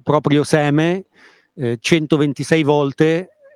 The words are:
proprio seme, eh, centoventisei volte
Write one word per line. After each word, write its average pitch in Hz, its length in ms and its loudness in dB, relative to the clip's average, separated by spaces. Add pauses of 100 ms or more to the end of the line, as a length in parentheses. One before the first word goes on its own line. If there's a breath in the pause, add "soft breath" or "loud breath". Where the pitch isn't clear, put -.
proprio 147 400 0
seme, 156 640 0 (500 soft breath)
eh, 120 260 -4
centoventisei 156 800 0
volte 147 680 0 (260)